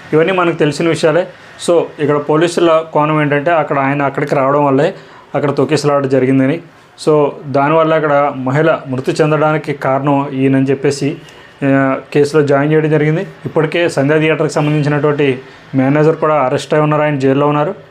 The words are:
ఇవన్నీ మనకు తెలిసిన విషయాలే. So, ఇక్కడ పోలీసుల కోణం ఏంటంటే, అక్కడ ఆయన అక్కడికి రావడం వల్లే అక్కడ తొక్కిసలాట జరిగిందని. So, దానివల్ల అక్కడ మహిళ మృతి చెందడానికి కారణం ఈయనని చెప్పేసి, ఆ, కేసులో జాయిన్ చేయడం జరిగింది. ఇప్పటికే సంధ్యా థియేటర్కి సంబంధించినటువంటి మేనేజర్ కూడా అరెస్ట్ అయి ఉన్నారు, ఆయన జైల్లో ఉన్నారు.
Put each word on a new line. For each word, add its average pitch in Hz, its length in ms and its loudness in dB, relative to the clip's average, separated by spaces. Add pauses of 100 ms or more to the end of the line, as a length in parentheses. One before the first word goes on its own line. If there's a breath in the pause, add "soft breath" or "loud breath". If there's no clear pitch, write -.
(120)
ఇవన్నీ 165 200 2
మనకు 170 240 0
తెలిసిన 160 320 0
విషయాలే. 160 380 0 (420 loud breath)
So, 170 140 2 (180)
ఇక్కడ 143 280 0
పోలీసుల 160 640 2
కోణం 151 280 0
ఏంటంటే, 143 300 0
అక్కడ 151 280 0
ఆయన 139 240 -2
అక్కడికి 143 320 -2
రావడం 143 300 2
వల్లే 143 300 2 (400 loud breath)
అక్కడ 139 160 -2
తొక్కిసలాట 143 540 0
జరిగిందని. 135 560 0 (460 loud breath)
So, 151 220 2 (180)
దానివల్ల 156 480 2
అక్కడ 143 420 0
మహిళ 139 420 0 (100)
మృతి 131 240 -4
చెందడానికి 156 600 0
కారణం 139 560 -2
ఈయనని 135 380 0
చెప్పేసి, 143 500 -2 (500 loud breath)
ఆ, 135 300 0 (160)
కేసులో 147 340 2
జాయిన్ 143 260 2
చేయడం 156 180 2
జరిగింది. 156 360 0 (200)
ఇప్పటికే 165 420 -2
సంధ్యా 147 300 0
థియేటర్కి 156 340 0
సంబంధించినటువంటి 147 880 0 (340 loud breath)
మేనేజర్ 147 420 2
కూడా 156 180 0
అరెస్ట్ 139 400 -2
అయి 151 80 2
ఉన్నారు, 151 200 0
ఆయన 151 160 0
జైల్లో 135 280 2
ఉన్నారు. 147 280 0 (160)